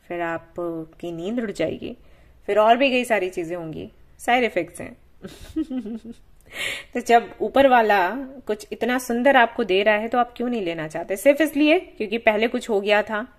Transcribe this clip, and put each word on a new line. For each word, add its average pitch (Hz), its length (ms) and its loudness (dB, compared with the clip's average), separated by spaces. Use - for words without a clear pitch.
फिर 175 140 -8
आपकी 165 880 -8
नींद 180 280 -6
उड़ 220 120 -6
जाएगी, - 460 -6
फिर 202 140 0
और 226 180 6
भी 269 120 2
कई 247 160 0
सारी 202 240 0
चीजें 175 260 -8
होंगी, 165 360 -12
साइड 247 240 0
इफेक्ट्स 202 380 -6
हैं। - 160 -16
<laughs> 240 400 -8
तो 247 60 -4
जब 233 420 4
ऊपर 269 260 4
वाला 208 420 6
कुछ 208 240 -6
इतना 233 260 -2
सुंदर 247 380 2
आपको 240 280 2
दे 190 200 0
रहा 214 120 4
है 214 120 -4
तो 247 100 -2
आप 240 200 -2
क्यों 240 120 -4
नहीं 233 120 -4
लेना 170 260 -6
चाहते? 170 280 -8
सिर्फ 277 260 4
इसलिए 302 380 2
क्योंकि 214 380 -8
पहले 220 300 2
कुछ 247 220 -6
हो 202 120 0
गया 208 200 2
था। 214 260 -6